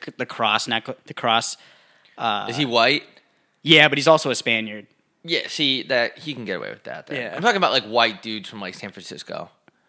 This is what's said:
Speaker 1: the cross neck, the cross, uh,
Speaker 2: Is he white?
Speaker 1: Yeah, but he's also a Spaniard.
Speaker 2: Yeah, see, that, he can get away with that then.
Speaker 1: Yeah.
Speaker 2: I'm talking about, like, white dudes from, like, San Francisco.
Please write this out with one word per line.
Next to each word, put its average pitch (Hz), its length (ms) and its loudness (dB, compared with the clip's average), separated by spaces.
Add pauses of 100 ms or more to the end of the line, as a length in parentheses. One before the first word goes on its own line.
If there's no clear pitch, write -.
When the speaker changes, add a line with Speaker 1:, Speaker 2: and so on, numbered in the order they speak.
(180)
Speaker 1:
the - 80 -4
cross 110 420 0
neck, 113 200 -4 (180)
the - 80 -14
cross, 113 440 0 (600)
uh, 104 320 -4
Speaker 2:
Is 123 80 -6
he 143 80 0
white? 120 380 2 (600)
Speaker 1:
Yeah, 151 260 8
but 143 80 0
he's 143 100 2
also 156 220 6
a 120 60 0
Spaniard. 110 520 -4 (360)
Speaker 2:
Yeah, 165 240 -4
see, 135 360 -2
that, 120 360 -2
he 151 140 -10
can 120 120 -12
get 92 120 -4
away 50 120 -8
with - 160 -14
that - 220 -12
then. 135 140 -8
Speaker 1:
Yeah. 104 140 -8
Speaker 2:
I'm - 60 -8
talking 214 160 2
about, 175 140 2
like, 131 140 0
white 113 360 2
dudes 107 280 -8
from, 104 120 -14
like, 92 120 -10
San 101 180 -14
Francisco. 85 580 -14 (400)